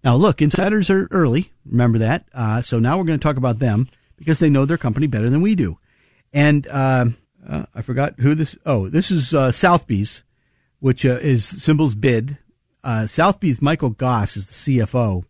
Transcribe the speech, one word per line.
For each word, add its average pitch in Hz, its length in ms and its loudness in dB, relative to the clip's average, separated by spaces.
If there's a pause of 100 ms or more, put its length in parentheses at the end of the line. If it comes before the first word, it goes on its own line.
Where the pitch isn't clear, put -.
Now, 123 140 4
look, 170 240 2
insiders 190 480 2
are 190 220 2
early. 160 420 0 (140)
Remember 117 320 2
that. 110 340 0
Uh, 117 300 -2
so 120 160 -4
now 120 180 2
we're 190 80 -2
gonna 160 140 0
talk 147 180 -2
about 127 220 -2
them 120 320 0 (260)
because 156 220 -2
they 160 100 4
know 139 160 4
their 165 140 -2
company 127 280 -2
better 113 220 -2
than 143 140 2
we 214 120 2
do. 104 240 -2 (540)
And, 147 360 2
uh, 131 400 0 (380)
uh, - 280 -8
I 117 80 -12
forgot 127 360 -6
who 135 160 4
this, 156 300 -4
oh, 107 240 -2
this 160 220 -2
is, 160 240 0
uh, 131 180 2
Southby's, 123 720 0 (540)
which, 127 260 0
uh, 123 160 2
is 127 240 0
symbol's 151 500 0
bid. 120 440 -2 (440)
Uh, 113 240 -4
Southby's 165 540 0
Michael 147 300 0
Goss 113 480 -2
is 98 80 -10
the - 80 -18
C 131 260 0
F 107 140 -2
O 104 360 -2